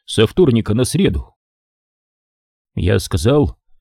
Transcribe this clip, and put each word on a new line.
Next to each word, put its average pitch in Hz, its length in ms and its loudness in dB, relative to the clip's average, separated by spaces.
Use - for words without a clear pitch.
со - 220 0
вторника 117 480 0
на 123 100 0
среду. 147 500 -4
Я 104 240 0
сказал: 127 580 0